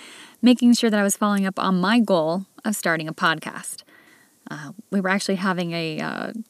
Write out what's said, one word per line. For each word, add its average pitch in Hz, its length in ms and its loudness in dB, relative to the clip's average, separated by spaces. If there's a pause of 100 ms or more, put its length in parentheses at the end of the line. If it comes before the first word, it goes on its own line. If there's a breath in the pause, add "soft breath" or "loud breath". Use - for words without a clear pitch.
(400 loud breath)
making 240 320 6
sure 233 160 4
that 214 100 2
I 208 60 2
was 196 140 0
following 202 280 2
up 190 120 -4
on 185 220 0
my 214 200 4
goal 185 460 0 (180)
of 214 100 -2
starting 160 340 -2
a 156 60 -10
podcast. - 680 -4 (680 soft breath)
Uh, 151 220 -12 (180)
we 196 100 0
were 185 80 0
actually 196 280 0
having 180 360 -2
a, 160 280 -6
uh, - 320 -6 (180)